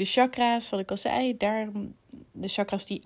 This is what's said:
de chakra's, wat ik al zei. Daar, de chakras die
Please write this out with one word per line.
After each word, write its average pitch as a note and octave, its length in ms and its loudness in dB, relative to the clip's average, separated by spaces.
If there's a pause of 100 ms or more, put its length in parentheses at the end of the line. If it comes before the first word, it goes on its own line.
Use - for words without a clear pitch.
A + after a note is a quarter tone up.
de F#3+ 80 0
chakra's, A#3+ 580 4
wat G3 100 0
ik F#3+ 100 -4
al G3+ 80 0
zei. B3 400 0
Daar, G#3+ 320 0 (640)
de - 160 -8
chakras G3+ 380 -2
die - 200 -6